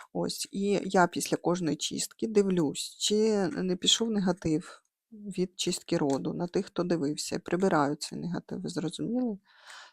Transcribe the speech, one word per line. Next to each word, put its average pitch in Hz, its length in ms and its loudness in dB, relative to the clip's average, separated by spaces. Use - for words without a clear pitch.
Ось, 175 380 -4
і 196 320 0
я 190 240 6
після - 300 -2
кожної 170 380 0
чистки - 520 -4
дивлюсь, 196 720 2
чи 214 480 2
не 180 280 0
пішов 226 360 2
негатив 180 720 0
від 208 480 -6
чистки - 380 -2
роду 156 360 2
на 170 140 -4
тих, 190 180 -2
хто - 180 -4
дивився, 160 520 -2
і - 40 -4
прибираю 170 560 2
цей - 240 -8
негатив, 175 420 -6
ви - 80 -6
зрозуміли? 208 680 -4